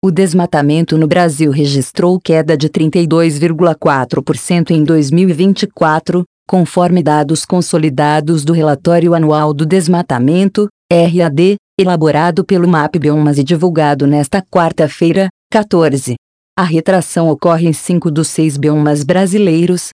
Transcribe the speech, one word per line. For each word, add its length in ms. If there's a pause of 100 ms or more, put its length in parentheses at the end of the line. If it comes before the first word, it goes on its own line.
O 80
desmatamento 840
no 100
Brasil 420
registrou 680
queda 380
de 100
trinta 320
e 80
dois 300
vírgula 360
quatro 480
por 140
cento 380
em 100
dois 280
mil 180
e 40
vinte 300
e 40
quatro, 580 (200)
conforme 560
dados 440
consolidados 1000
do 80
Relatório 600
Anual 400
do 120
Desmatamento, 1040 (240)
R 300
A 80
D, 260 (240)
elaborado 640
pelo 240
map 300
Biomas 400
e 80
divulgado 600
nesta 360
quarta-feira, 880 (200)
quatorze. 680 (440)
A 40
retração 640
ocorre 360
em 60
cinco 400
dos 160
seis 300
biomas 480
brasileiros 880